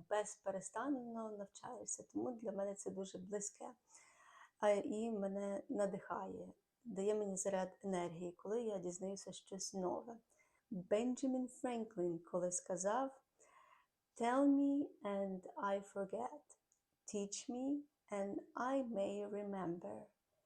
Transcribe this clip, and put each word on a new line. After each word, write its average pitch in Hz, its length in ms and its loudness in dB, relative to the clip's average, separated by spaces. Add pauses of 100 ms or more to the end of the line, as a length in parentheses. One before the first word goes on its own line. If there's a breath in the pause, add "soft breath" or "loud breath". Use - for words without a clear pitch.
безперестанно 220 1200 -2
навчаєшся. 208 720 -6 (100)
Тому 254 180 0
для 226 200 -4
мене 196 240 0
це 196 160 -6
дуже 190 260 -6
близьке, 202 480 -6 (920 loud breath)
а, 208 100 8
і 214 420 4
мене 196 580 -2
надихає, 185 840 -2 (300)
дає 208 320 2
мені 202 220 0
заряд 185 460 0
енергії, 175 480 -2
коли 220 300 -2
я 214 160 0
дізнаюся 185 560 -4
щось - 400 -8
нове. 196 440 -2 (520 soft breath)
Бенджамін 247 800 2
Франклін 220 720 0
колись 180 380 0
сказав: 208 540 0 (1080 loud breath)
"Tell 254 260 6
me 285 420 6 (160)
and 196 380 -2 (140)
I 202 260 2 (120)
forget. 208 520 -4 (680)
Teach 202 360 -2
me 269 320 0 (300)
and 202 280 -2 (160)
I 262 280 4
may 202 420 0 (120)
remember. 196 600 -2 (480)